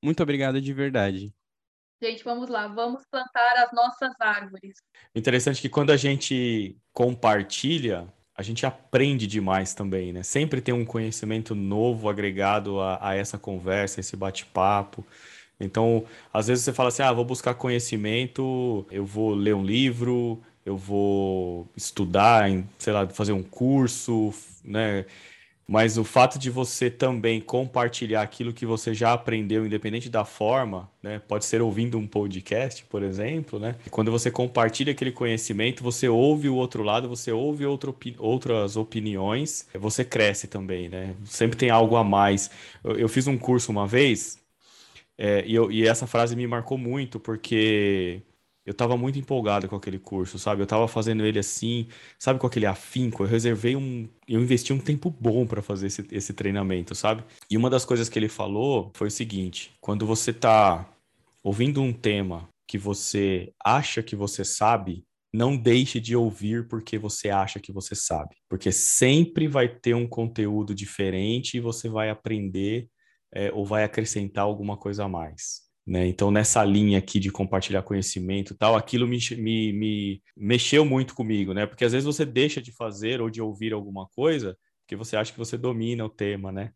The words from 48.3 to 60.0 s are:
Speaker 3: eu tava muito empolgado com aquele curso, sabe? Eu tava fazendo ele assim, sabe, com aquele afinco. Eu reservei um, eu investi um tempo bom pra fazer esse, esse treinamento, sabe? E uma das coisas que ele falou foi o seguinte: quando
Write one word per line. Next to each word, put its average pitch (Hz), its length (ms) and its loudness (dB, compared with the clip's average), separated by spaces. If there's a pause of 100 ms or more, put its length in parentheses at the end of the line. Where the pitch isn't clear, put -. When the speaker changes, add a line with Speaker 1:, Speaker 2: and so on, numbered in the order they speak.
Speaker 3:
eu 98 80 -8
tava 123 220 0
muito 135 220 -2
empolgado 107 500 -2
com 104 60 -8
aquele 95 240 -8
curso, 95 400 -6
sabe? 101 240 -2
Eu 98 40 0
tava 110 200 2
fazendo 110 380 0
ele 107 140 2
assim, 117 500 -4 (300)
sabe, 131 200 2
com 131 80 0
aquele 113 200 2
afinco. 107 580 -2
Eu - 20 0
reservei 117 480 2
um, 127 340 -6 (200)
eu 110 120 2
investi 123 320 2
um 135 60 0
tempo 147 320 -2
bom 120 360 2
pra 110 160 -4
fazer 98 260 -4
esse, 101 240 -8
esse 101 220 -6
treinamento, 95 600 -2
sabe? 110 300 0 (260)
E 104 60 0
uma 120 120 4
das 127 160 2
coisas 117 240 0
que - 100 -2
ele 107 100 0
falou 104 680 -2
foi 104 140 -4
o - 20 -2
seguinte: 95 720 -8
quando 104 260 -2